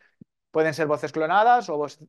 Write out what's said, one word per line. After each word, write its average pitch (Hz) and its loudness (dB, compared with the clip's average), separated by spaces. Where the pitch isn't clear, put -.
pueden 160 0
ser 160 -2
voces 147 -2
clonadas 202 2
o 151 -6
voz-, 147 -8